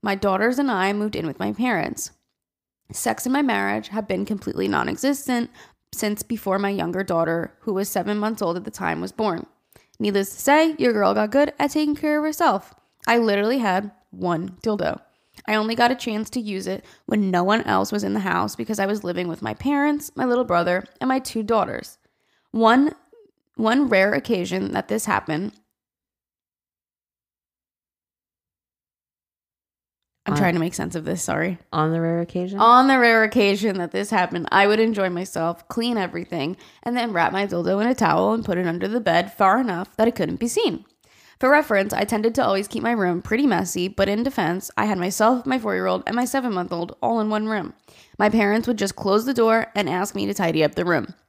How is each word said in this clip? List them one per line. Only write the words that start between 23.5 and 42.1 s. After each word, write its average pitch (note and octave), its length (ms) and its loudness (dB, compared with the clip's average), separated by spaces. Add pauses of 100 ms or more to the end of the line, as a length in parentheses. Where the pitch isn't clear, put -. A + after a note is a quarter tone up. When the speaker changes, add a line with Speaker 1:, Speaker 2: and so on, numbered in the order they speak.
Speaker 1:
one B3 340 2
rare G3 240 4
occasion F#3+ 580 -2
that - 160 -4
this G#3+ 180 -4
happened. G3 460 -2 (4000)
I'm G3 60 0
Speaker 2:
On D3 60 2
Speaker 1:
trying F3+ 140 4
to F3 60 0
make E3 160 -2
sense - 200 -6
of D#3+ 80 -6
this, E3 200 -4
sorry. E3 340 -2 (160)
Speaker 2:
On D#3 180 0
the E3 80 0
rare E3 220 0
occasion? F3+ 380 -6
Speaker 1:
On A#3+ 280 8
the C4+ 120 4
rare A3+ 240 6
occasion G#3 560 2
that F3 120 -4
this G3+ 200 -4
happened, F3+ 400 0
I G3+ 160 6
would G#3+ 120 4
enjoy G#3 300 2
myself, F3 580 -6
clean A#3 300 -2
everything, E3+ 600 -6 (260)
and A#3+ 120 -4
then A#3 160 -2
wrap E3+ 220 2
my G3+ 140 0
dildo F3+ 340 0
in A3+ 60 2
a B3+ 80 2
towel F#3 380 2
and A3 120 -4
put F3+ 140 -2
it F3+ 80 0
under F3 200 -4
the A3 140 -2
bed F3+ 320 0
far G3+ 260 4
enough G3 380 -4
that A3+ 100 4
it A#3 80 0
couldn't E3 240 -2
be A#3 80 -2
seen. F4+ 380 -2 (540)
For B3+ 100 2
reference, A3 420 4
I - 120 0
tended A3 320 0